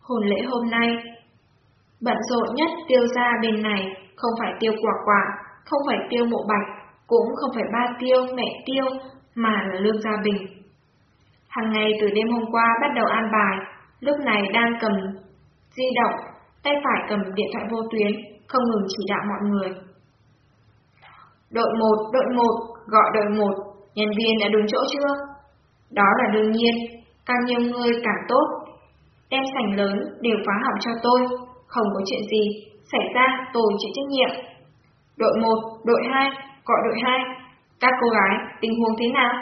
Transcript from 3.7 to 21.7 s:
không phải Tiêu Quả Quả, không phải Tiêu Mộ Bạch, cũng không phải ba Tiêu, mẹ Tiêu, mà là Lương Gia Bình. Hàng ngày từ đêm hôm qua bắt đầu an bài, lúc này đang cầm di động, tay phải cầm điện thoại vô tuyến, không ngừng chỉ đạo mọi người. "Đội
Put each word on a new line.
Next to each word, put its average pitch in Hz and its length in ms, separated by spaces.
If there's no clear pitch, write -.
không 180 240
phải 190 200
Tiêu 220 220
Quả 214 120
Quả, 202 160
không 277 220
phải 262 100
Tiêu 240 160
Mộ 233 120
Bạch, 208 180
cũng 233 280
không 285 200
phải 220 80
ba 240 120
Tiêu, 254 260
mẹ 247 140
Tiêu, 269 200
mà 214 360
là 185 80
Lương 214 220
Gia 220 100
Bình. 202 140
Hàng 220 240
ngày 214 200
từ 208 140
đêm 220 160
hôm 233 200
qua 226 160
bắt 277 140
đầu 226 100
an 220 260
bài, 202 240
lúc 285 200
này 226 220
đang 233 280
cầm 220 100
di 254 140
động, 233 200
tay 285 100
phải 240 260
cầm 208 100
điện 208 180
thoại 214 180
vô 233 60
tuyến, 208 200
không 254 160
ngừng 214 240
chỉ 196 220
đạo 202 200
mọi 202 200
người. 196 200
"Đội 226 180